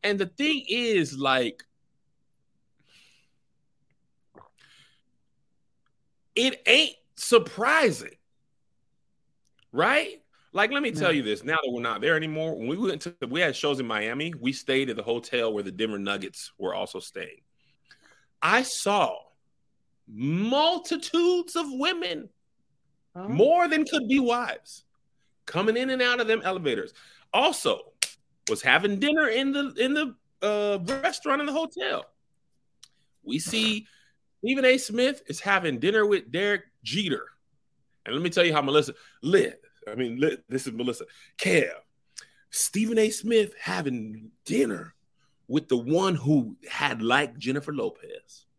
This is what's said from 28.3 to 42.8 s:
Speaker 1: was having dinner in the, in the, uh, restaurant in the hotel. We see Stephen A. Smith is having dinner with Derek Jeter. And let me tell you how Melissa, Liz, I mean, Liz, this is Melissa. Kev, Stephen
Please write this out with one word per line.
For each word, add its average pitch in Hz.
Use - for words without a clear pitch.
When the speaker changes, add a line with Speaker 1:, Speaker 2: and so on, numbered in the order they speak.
Speaker 1:
was 110
having 190
dinner 302
in 262
the, 285
in 262
the, 302
uh, 208
restaurant 294
in 294
the 285
hotel. 320
We 123
see 220
Stephen 262
A. 254
Smith 254
is -
having 175
dinner 208
with 170
Derek 196
Jeter. 147
And 117
let 160
me 175
tell 175
you 160
how 151
Melissa, 143
Liz, 175
I 107
mean, 120
Liz, 147
this 131
is 123
Melissa. 123
Kev, 180
Stephen 220